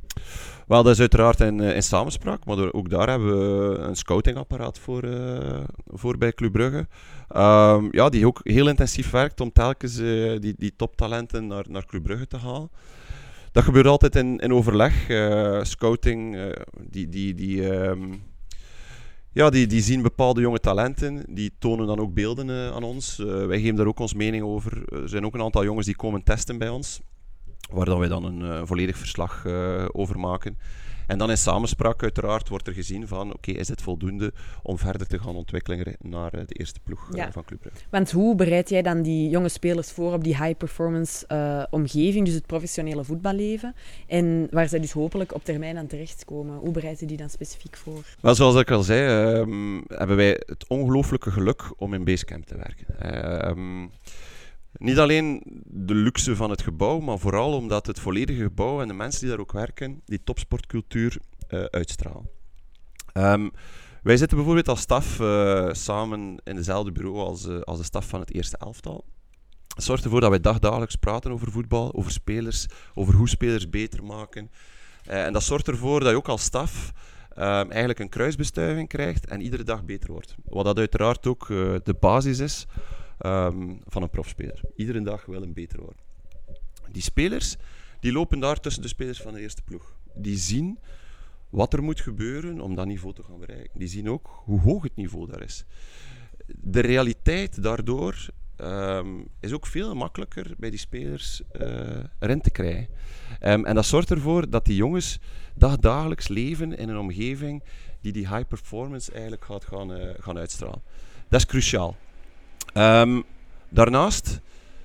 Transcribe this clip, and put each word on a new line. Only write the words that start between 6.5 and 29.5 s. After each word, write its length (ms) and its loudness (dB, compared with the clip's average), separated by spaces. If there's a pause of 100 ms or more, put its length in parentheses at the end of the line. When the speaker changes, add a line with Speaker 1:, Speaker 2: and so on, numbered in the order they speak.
Speaker 1:
Brugge. 340 2 (420)
Ehm, 640 10
ja, 180 6
die 180 6
ook 160 4
heel 260 6
intensief 420 2
werkt 300 2
om 120 -2
telkens, 460 4
eh, 420 0
die, 160 -2
die 200 -6
toptalenten 680 -2
naar, 220 -6
naar 180 -8
Club 160 -6
Brugge 240 -4
te 100 -8
halen. 340 -8 (840)
Dat 120 8
gebeurt 220 10
altijd 300 8
in, 220 2
in 140 2
overleg. 560 6
Eh, 540 2
scouting, 760 0
eh, 140 -6 (400)
die, 180 -6
die, 260 -4
die, 360 -2
ehm, 420 -2 (1200)
ja, 180 8
die, 160 6
die 160 4
zien 200 4
bepaalde 380 4
jonge 200 2
talenten, 680 0
die 300 -6
tonen 280 0
dan 120 0
ook 160 -2
beelden, 360 -2
eh, 240 -6
aan 100 -6
ons. 340 -6
Eh, 80 -4 (200)
wij 140 2
geven 160 4
daar 100 4
ook 120 0
ons 160 -4
mening 300 -2
over. 580 -6
Er 60 -6
zijn 160 -2
ook 100 -4
een 80 -4
aantal 220 4
jongens 220 0
die 100 -2
komen 260 -2
testen 360 2
bij 100 -2
ons, 320 -8 (720)
waar 140 0
dan 120 4
wij 100 2
dan 160 -2
een, 180 -6
eh, 220 -4
volledig 320 0
verslag, 500 -6
eh, 460 -2